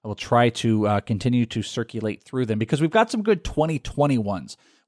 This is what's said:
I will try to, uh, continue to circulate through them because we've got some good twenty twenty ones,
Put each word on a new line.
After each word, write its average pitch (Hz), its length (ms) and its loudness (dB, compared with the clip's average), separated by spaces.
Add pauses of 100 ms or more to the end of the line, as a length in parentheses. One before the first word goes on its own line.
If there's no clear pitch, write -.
I 110 40 -12
will 104 80 -6
try 120 340 4
to, 107 380 2
uh, 104 120 2
continue 120 480 0
to 110 140 -6
circulate 107 640 -6
through 127 240 -4
them 107 120 0
because 139 220 0
we've 160 100 2
got 226 180 4
some 214 140 -4
good 202 220 2
twenty 165 340 -2
twenty 143 380 0
ones, 101 400 -6 (300)